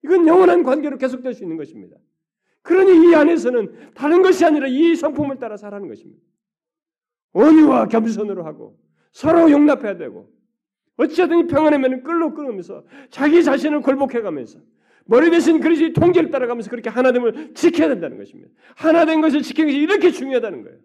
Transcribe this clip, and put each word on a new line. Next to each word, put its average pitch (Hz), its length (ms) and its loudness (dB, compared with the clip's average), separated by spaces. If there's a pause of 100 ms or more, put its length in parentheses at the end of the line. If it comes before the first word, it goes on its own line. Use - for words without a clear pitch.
이건 330 240 2
영원한 349 360 4
관계로 277 340 -4
계속될 254 360 -8
수 208 100 -16
있는 165 140 -10
것입니다. 113 400 -18 (640)
그러니 359 480 6
이 330 60 6
안에서는 254 760 -2
다른 311 280 0
것이 359 240 2
아니라 294 220 0
이 311 280 0
성품을 285 440 -6
따라 220 180 -12
살아가는 202 300 -16
것입니다. 127 340 -20 (1120)
온유와 269 540 4
겸손으로 214 580 -4
하고 151 320 -20 (340)
서로 330 400 2
용납해야 269 460 0
되고 107 320 -16 (680)
어찌하든 330 420 0
이 - 80 0
평안의 294 320 2
매는 262 240 -4
끌로 320 300 -4
끌으면서 196 520 -14 (240)
자기 302 340 2
자신을 294 380 -2
굴복해가면서 233 760 -6 (460)
머리 311 260 2
대신 330 280 2
그리스도의 320 340 0
통제를 339 380 2
따라가면서 240 380 -6
그렇게 240 200 -10
하나됨을 247 680 -2
지켜야 320 340 0
된다는 165 280 -8
것입니다. - 340 -20 (240)
하나된 320 460 2
것을 302 200 0
지키는 311 280 -4
것이 277 100 -2
이렇게 339 320 2
중요하다는 226 520 -8
거예요. - 220 -20